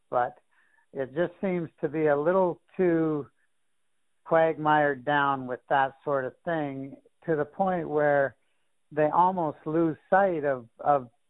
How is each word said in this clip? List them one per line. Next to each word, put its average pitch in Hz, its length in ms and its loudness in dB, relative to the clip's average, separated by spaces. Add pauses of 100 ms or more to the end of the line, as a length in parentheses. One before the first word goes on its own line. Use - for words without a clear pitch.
(100)
but 127 280 -4 (560)
it 131 200 -8
just 170 260 -4
seems 180 280 -4 (120)
to 156 80 -4
be 156 180 -2
a 147 100 2
little 175 440 0 (160)
too 160 500 0 (1000)
quagmired 151 800 2
down 139 420 0
with 127 220 -8
that 139 260 0 (100)
sort 139 200 -2
of 123 80 -8 (120)
thing 139 520 -6 (300)
to 165 100 0
the 147 80 -2
point 180 440 -2
where 147 480 2 (560)
they 151 180 2
almost 175 560 0
lose 160 300 0 (120)
sight 185 360 2
of, 127 220 -2 (120)
of 139 300 0 (220)